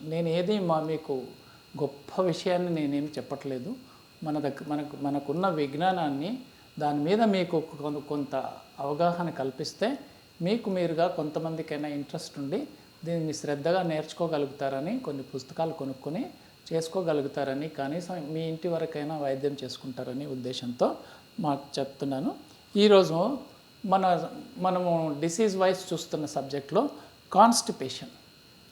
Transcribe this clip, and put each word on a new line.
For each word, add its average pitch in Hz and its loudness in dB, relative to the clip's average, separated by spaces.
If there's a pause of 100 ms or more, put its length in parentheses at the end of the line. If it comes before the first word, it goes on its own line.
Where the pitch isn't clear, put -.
నేను 160 -2
ఏది 180 2
మా, 165 2
మీకు 156 -2 (680)
గొప్ప - -2
విషయాన్ని 180 2
నేనేం 147 0
చెప్పట్లేదు. 135 -6 (480)
మన 151 -2
దగ్గ-, 147 -2
మనకు, 147 -6
మనకున్న 143 0
విజ్ఞానాన్ని, 156 0 (400)
దాని 147 2
మీద 180 4
మీకు 185 4 (180)
కొ-, 147 -4
కొంత 143 -4 (300)
అవగాహన 170 2
కల్పిస్తే 156 -2 (440)
మీకు 220 0
మీరుగా 175 2
కొంతమందికైనా 160 -4
ఇంట్రెస్ట్ 147 -6
ఉండి 147 -4 (380)
దీన్ని 160 -2
శ్రద్ధగా 147 0
నేర్చుకోగలుగుతారని, 156 -2
కొన్ని 143 -6
పుస్తకాలు 147 -4
కొనుక్కొని 143 -6 (440)
చేసుకోగలుగుతారని, 151 0
కనీసం 156 -4
మీ 160 -2
ఇంటి 165 -4
వరకైనా 160 -2
వైద్యం 139 0
చేసుకుంటారని 127 -8
ఉద్దేశంతో 127 -2 (440)
మాకు 147 -2
చెప్తున్నాను. 139 -2 (400)
ఈరోజు 202 8 (480)
మన, 185 4 (280)
మనము 175 2
డిసీజ్ 185 2
వైజ్ 185 2
చూస్తున్న 156 -4
సబ్జెక్ట్లో 143 0 (440)
కాన్స్టిపేషన్. 196 4 (640)